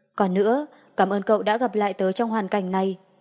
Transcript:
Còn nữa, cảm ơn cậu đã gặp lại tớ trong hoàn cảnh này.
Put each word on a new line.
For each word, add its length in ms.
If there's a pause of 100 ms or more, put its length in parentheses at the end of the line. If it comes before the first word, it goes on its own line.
(160)
Còn 180
nữa, 340 (300)
cảm 160
ơn 100
cậu 200
đã 140
gặp 180
lại 180
tớ 180
trong 180
hoàn 180
cảnh 240
này. 260 (240)